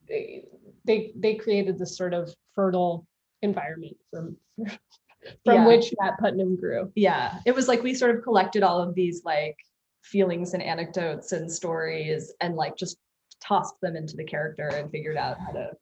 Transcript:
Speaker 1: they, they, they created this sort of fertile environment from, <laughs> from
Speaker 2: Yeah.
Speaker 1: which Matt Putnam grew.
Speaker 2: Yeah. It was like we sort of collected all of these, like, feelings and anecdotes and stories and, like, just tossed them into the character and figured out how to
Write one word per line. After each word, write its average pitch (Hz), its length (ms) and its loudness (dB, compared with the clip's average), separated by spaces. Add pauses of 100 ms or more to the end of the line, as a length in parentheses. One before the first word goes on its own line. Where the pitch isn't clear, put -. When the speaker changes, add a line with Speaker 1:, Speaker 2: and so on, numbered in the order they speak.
Speaker 1:
they, - 360 -8 (400)
they, 220 320 0
they 214 200 0
created 196 420 0
this 180 180 -6
sort 180 180 -4
of 170 200 -4 (200)
fertile 180 520 2 (360)
environment 165 540 -4 (140)
from, 165 260 -10 (220)
<laughs> 220 80 -6
from 202 120 -12 (680)
Speaker 2:
Yeah. 226 220 8
Speaker 1:
which 233 340 8
Matt 190 180 0
Putnam 185 380 2
grew. 180 400 -4
Speaker 2:
Yeah. 165 500 2
It 247 80 4
was 262 140 0
like 233 140 4
we 254 120 -2
sort 240 220 2
of 233 60 -4
collected 196 400 2
all 180 200 4
of 175 120 -2
these, 175 300 0
like, 151 320 -2 (460)
feelings 180 520 0
and 180 80 -2
anecdotes 165 680 -4
and 165 180 -4
stories 160 920 -4
and, 175 160 -2
like, 151 200 -4
just 175 200 -8 (440)
tossed - 400 0
them 170 160 -4
into 156 200 -10
the 156 80 -8
character 156 440 -6
and 147 220 -6
figured 151 260 -6
out 131 220 -4
how 175 140 -10
to - 180 -8 (120)